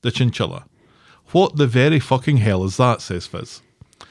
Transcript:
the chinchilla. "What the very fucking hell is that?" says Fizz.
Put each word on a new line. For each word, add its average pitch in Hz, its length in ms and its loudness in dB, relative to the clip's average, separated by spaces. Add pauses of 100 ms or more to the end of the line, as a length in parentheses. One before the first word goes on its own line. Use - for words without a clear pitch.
the 123 100 -2
chinchilla. - 540 -2 (640)
"What 180 260 2
the 143 100 4
very 131 320 2
fucking 131 380 0
hell 101 260 2
is 95 140 -4
that?" 123 240 2
says 90 260 -8
Fizz. - 340 -14 (500)